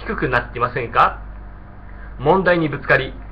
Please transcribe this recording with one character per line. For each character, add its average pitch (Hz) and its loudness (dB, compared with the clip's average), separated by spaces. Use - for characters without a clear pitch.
低 220 -4
く 151 0
な 123 2
っ - -8
て 120 -6
い - 2
ま 123 2
せ 123 -2
ん 113 -8
か？ 143 4
問 175 4
題 175 6
に 156 0
ぶ 135 -4
つ - -10
か 151 6
り、 - -2